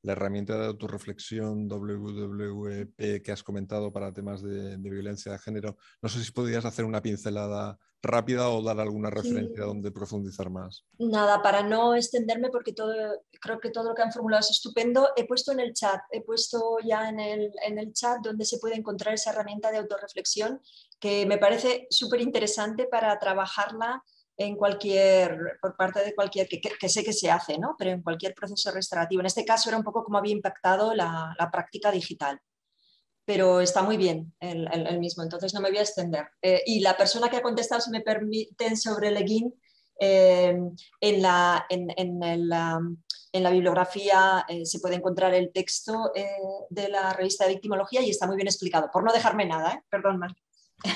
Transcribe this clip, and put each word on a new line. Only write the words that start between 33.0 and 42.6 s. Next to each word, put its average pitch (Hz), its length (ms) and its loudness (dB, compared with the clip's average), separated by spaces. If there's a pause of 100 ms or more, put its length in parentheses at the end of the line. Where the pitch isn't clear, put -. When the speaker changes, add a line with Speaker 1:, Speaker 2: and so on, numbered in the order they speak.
Speaker 2:
Pero 185 360 4
está 180 220 4
muy 214 140 2
bien 165 420 0
el, 165 340 -6
el, 165 140 0
el 170 140 -2
mismo, 170 220 -6
entonces 175 320 -6
no 202 60 -4
me 196 100 0
voy 202 80 0
a 208 40 4
extender. 170 460 -4 (140)
Eh, 185 240 4
y 220 140 2
la 190 160 4
persona 233 340 2
que 247 80 -2
ha 247 40 0
contestado, 233 380 0
si 240 100 -4
me 220 120 -4
permiten, 220 760 -2
sobre 214 340 0
Leguín, 214 440 0 (440)
eh, 185 580 8 (440)
en 202 220 4
la, 175 480 6
en, 180 260 -2
en 180 260 -2
el, 170 300 0
am, 165 500 -2 (300)